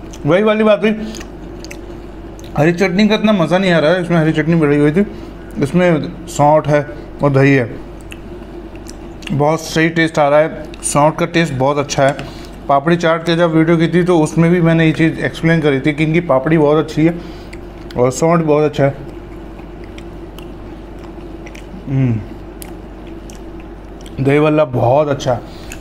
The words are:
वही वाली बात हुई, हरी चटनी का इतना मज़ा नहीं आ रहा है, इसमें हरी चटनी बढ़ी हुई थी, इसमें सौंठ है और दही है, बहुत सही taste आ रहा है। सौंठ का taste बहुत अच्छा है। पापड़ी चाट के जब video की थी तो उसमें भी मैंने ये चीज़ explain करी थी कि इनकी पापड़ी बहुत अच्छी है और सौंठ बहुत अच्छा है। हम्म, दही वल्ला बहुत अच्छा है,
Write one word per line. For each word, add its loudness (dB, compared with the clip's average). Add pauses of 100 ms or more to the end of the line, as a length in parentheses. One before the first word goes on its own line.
(260)
वही 4
वाली 2
बात 4
हुई, 2 (1700)
हरी 4
चटनी 2
का 4
इतना 2
मज़ा 2
नहीं 2
आ 4
रहा 4
है, 2
इसमें 0
हरी 2
चटनी 2
बढ़ी 4
हुई 4
थी, 2 (580)
इसमें 0
सौंठ 4
है 2 (420)
और 4
दही 6
है, 2 (1700)
बहुत 2
सही 0
taste 0
आ 4
रहा 6
है। 0 (200)
सौंठ 2
का 2
taste 0
बहुत 2
अच्छा 0
है। 0 (420)
पापड़ी 2
चाट 0
के 2
जब 2
video 4
की 2
थी 4
तो 4
उसमें 4
भी 4
मैंने 4
ये 4
चीज़ 2
explain 0
करी 4
थी 0
कि 0
इनकी 2
पापड़ी 2
बहुत 4
अच्छी 0
है 2 (840)
और 2
सौंठ 2
बहुत 4
अच्छा 0
है। 0 (3000)
हम्म, 0 (2000)
दही 4
वल्ला 4
बहुत 2
अच्छा -2
है, -4 (400)